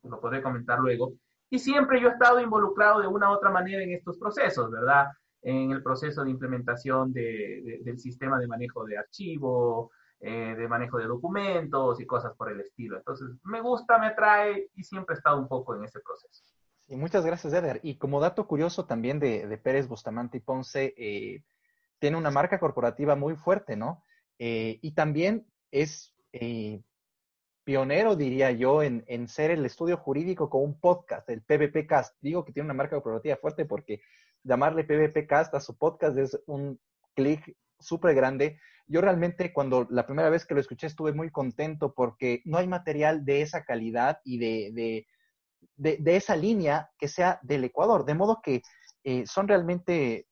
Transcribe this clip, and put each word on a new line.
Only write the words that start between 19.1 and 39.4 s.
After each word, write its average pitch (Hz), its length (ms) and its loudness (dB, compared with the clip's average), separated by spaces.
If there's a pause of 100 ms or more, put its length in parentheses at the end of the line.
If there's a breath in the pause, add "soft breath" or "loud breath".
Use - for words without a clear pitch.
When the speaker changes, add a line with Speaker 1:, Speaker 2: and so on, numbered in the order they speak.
Speaker 2:
de, 113 280 0
de 107 120 -6
Pérez 131 300 0
Bustamante 120 500 -8
y - 20 -8
Ponce, 135 560 -4
eh, 104 480 -8 (540)
tiene 147 180 0
una 156 140 0
marca 175 300 2
corporativa 143 560 2
muy 147 200 -2
fuerte, 175 400 0
¿no? 127 280 -8 (340)
Eh, 113 440 -4
y 156 120 -10
también 165 520 0 (240)
es, 151 440 -4 (180)
eh, 113 500 -6 (840)
pionero, 147 520 2
diría 135 340 2
yo, 127 320 4
en, 120 240 -2
en 120 220 -8
ser 151 220 0
el 156 140 0
estudio 170 320 -2
jurídico 160 540 -2
con 135 120 2
un 147 160 -4
podcast, 175 520 0
el 110 120 -6
P 147 140 4
V 147 120 4
P 151 180 -2
Cast. 135 340 2
Digo 156 240 -4
que 135 80 -16
tiene 147 140 -6
una 143 80 -4
marca 139 220 -2
corporativa 117 400 -2
fuerte 151 280 -4
porque - 380 -6 (400 soft breath)
llamarle 143 420 2
P 151 140 2
V 151 100 4
P 151 180 -2
Cast 151 280 2
a 139 60 0
su - 180 -14
podcast 156 400 0
es 135 280 -2
un 139 320 -8 (360)
clic 147 420 0 (220)
súper 165 360 0
grande. 135 460 2 (260 soft breath)
Yo 160 140 0
realmente 175 540 2